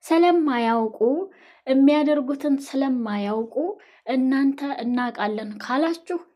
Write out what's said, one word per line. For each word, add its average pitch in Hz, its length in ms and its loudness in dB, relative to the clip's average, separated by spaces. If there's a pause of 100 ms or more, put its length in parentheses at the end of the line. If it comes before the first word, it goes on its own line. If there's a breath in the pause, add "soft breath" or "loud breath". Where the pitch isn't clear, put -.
ስለማያውቁ፣ 262 920 2 (680 soft breath)
የሚያደርጉትን 285 920 2
ስለማያውቁ 226 920 -4 (520 soft breath)
እናንተ 269 520 2 (200)
«እናውቃለን» 226 720 -4 (100)
ካላችሁ 330 600 -4 (160)